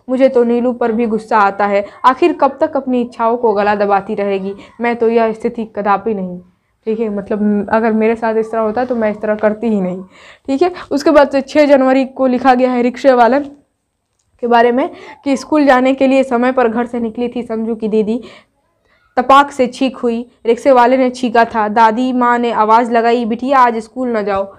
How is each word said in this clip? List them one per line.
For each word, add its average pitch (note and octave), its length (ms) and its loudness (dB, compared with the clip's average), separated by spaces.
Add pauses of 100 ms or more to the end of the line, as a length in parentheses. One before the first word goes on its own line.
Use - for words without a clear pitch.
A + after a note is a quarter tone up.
मुझे C4 200 4
तो B3 140 2
नीलू A#3+ 300 0
पर A#3+ 180 -2
भी A#3 140 -2
गुस्सा A3 320 -2
आता G3+ 280 2
है, G3+ 200 0 (200)
आखिर D4 280 2
कब - 280 0
तक D#4 160 -2
अपनी B3+ 240 -2
इच्छाओं A#3 360 -2
को A#3+ 160 0
गला G#3 220 0
दबाती G3+ 400 -2
रहेगी? G3 380 -4 (280)
मैं A#3 140 -2
तो A#3 140 0
यह A3+ 220 0
स्थिति A3+ 340 -8 (100)
कदापि G3+ 380 -2
नहीं। F3+ 260 -8 (460)
ठीक A3 140 -4
है, A#3 100 -4
मतलब G#3 600 -2
अगर A3+ 220 0
मेरे A3 240 0
साथ A3+ 200 -4
इस A3 160 -4
तरह A3+ 100 -2
होता A3 240 -2
तो B3+ 100 -4
मैं A3 160 -2
इस G#3 100 -10
तरह G#3+ 140 -2
करती G#3+ 320 -2
ही G#3+ 140 -2
नहीं। F#3 200 -6 (460)
ठीक C4+ 140 -2
है, F4+ 100 0 (200)
उसके D4 200 0
बाद C#4+ 180 6
से C#4 120 -2
छः D4 240 2
जनवरी C4+ 400 2
को C4 220 -2
लिखा B3 260 2
गया B3+ 180 2
है B3 100 0
रिक्शे B3+ 320 2
वाले A#3+ 260 4 (1000)
के B3 60 -4
बारे A#3+ 240 4
में B3+ 180 -2 (340)
कि C#4 140 0
स्कूल D4+ 280 0
जाने C4 280 2
के C4+ 140 0
लिए C4+ 160 2
समय B3 280 -2
पर B3+ 160 2
घर A#3 180 -4
से A#3+ 140 -10
निकली A#3 360 -6
थी A#3+ 80 -6
संजू A3+ 320 -6
की A3 120 -6
दीदी, A3 340 -2 (960)
तपाक C4+ 340 4
से B3+ 160 0
छींक B3+ 300 -4
हुई। A#3+ 320 -4 (160)
रिक्शे A#3+ 260 2
वाले B3 260 4
ने B3+ 120 2
छींका A#3 360 0
था। G#3+ 220 -2
दादी A3+ 460 2
माँ A#3+ 260 0
ने A#3+ 120 -2
आवाज़ A3 400 2
लगाई, A#3 340 2
"बिटिया, B3 340 0
आज A#3+ 180 2
स्कूल A#3 400 -6
न G#3+ 60 -2
जाओ।" G3 200 -2 (160)